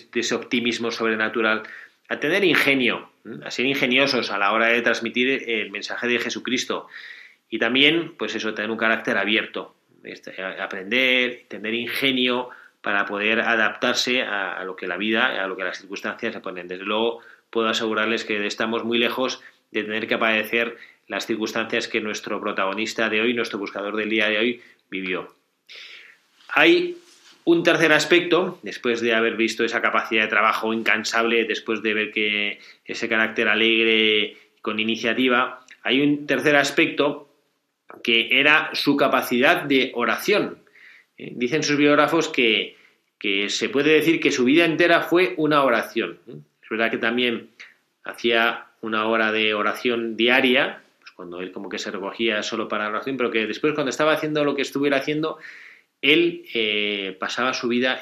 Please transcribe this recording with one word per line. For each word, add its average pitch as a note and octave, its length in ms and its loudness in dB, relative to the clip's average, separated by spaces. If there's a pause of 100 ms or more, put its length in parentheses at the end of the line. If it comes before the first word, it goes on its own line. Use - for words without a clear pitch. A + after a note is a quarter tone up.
(120)
de A#2+ 80 -2
ese A#2 160 -2
optimismo A#2 560 -2
sobrenatural, A2 720 0 (440)
a A#2 120 -6
tener F3 240 0
ingenio, C3+ 640 2 (160)
¿m? A2 180 -14
A - 60 -12
ser A#2+ 160 -2
ingeniosos C3+ 640 2
a G2+ 80 -4
la G2+ 140 2
hora A2+ 160 2
de A#2 140 4
transmitir A#2+ 680 0
el G#2 220 -4
mensaje G2+ 360 -8
de A#2+ 120 0
Jesucristo A#2+ 680 -4 (600)
y A2+ 80 -6
también, C#3+ 600 2
pues A2+ 180 -6
eso, A2 180 -4
tener G#2+ 160 -4
un A2 80 -4
carácter A2+ 400 0
abierto, G2+ 580 -2 (280)
este, - 360 -16
a, F#2+ 240 -8
aprender, B2 840 -2
tener G#2+ 260 -6
ingenio B2+ 760 -2 (320)
para G2+ 240 0
poder G#2 340 0
adaptarse A#2 840 0
a, G2 360 -4
a F#2 80 -8
lo F#2 100 -10
que - 100 -12
la F2+ 120 -4
vida, A2 440 0
a F#2+ 60 -2
lo F#2 80 -6
que F#2 80 -8
las F2+ 160 -6
circunstancias G2+ 540 -8
se G2 80 -12
ponen. F2+ 260 -12
Desde F#2 160 -10
luego, A2+ 380 -2 (280)
puedo A2+ 200 0
asegurarles A2 560 0
que G#2 200 -2
estamos A2+ 380 -4
muy A#2 160 0
lejos B2 420 -2 (300)
de A2 120 -4
tener A2 240 -6
que A#2 100 0
padecer A2+ 600 0 (300)
las G#2 180 -6
circunstancias A2 640 -4
que A2+ 140 -4
nuestro G#2+ 380 -6
protagonista G#2 720 -2
de G#2+ 120 0
hoy, B2 120 2
nuestro A2+ 240 -4
buscador G2+ 380 -6
del G#2+ 140 -4
día G#2+ 180 0
de G#2+ 100 0
hoy, A#2+ 240 0 (280)
vivió. F#2 440 -6 (1160)
Hay F3 480 4 (480)
un E3+ 180 4
tercer E3 280 4
aspecto, E3+ 720 2
después A2+ 400 -4
de A#2 120 2
haber A2+ 220 2
visto A2+ 280 0
esa A2+ 180 -2
capacidad A2 420 2
de G#2+ 60 0
trabajo A2 440 2
incansable, A2+ 720 0
después G#2 360 -4
de A2 120 0
ver G#2+ 180 -2
que G#2 480 -2 (260)
ese A2+ 240 -6
carácter A2 380 0
alegre, A2 920 2 (240)
con G#2+ 180 -4
iniciativa, A#2+ 840 0 (160)
hay B2+ 200 2
un D3 260 2
tercer C#3+ 280 2
aspecto C#3+ 720 2 (760)
que A#2 360 2
era D3+ 340 4
su C#3+ 220 2
capacidad C#3 680 2
de C3 320 2
oración. A#2+ 640 0 (580)
¿Eh? - 180 -14
Dicen B2+ 280 -2
sus C#3+ 140 2
biógrafos D3 520 4
que, G#2+ 480 2 (420)
que G2+ 300 -2
se G#2+ 200 -2
puede C#3+ 240 2
decir D#3 260 4
que C#3+ 120 2
su B2 140 0
vida D#3 180 6
entera E3 380 4
fue F3 360 2
una D3+ 260 4
oración. A2 640 0
¿Eh? B2 80 -16 (260)
Es - 80 -20
verdad A2+ 220 0
que B2+ 60 -4
también A#2 520 -2 (540)
hacía A#2 640 0 (140)
una A2 260 -2
hora A2 240 2
de A2 220 0
oración A2+ 640 -2
diaria, B2+ 640 2 (180)
pues - 120 -20
cuando F2 300 -12
él F#2 100 -8
como G2 180 -12
que G#2 80 -8
se G#2+ 140 -8
recogía G#2+ 500 -4
solo A2 260 -6
para G#2+ 180 -4
la G#2+ 60 -4
oración, B2 260 -6
pero A#2+ 140 0
que A2 160 0
después D3 260 -2
cuando D3 160 -2
estaba D3+ 240 2
haciendo D3+ 300 0
lo C#3+ 120 0
que C#3 60 -2
estuviera C#3+ 360 0
haciendo, D3+ 400 -2 (640)
él, E3+ 420 4 (100)
eh, G#2 640 -2
pasaba B2 360 -2
su B2 160 -4
vida B2 320 0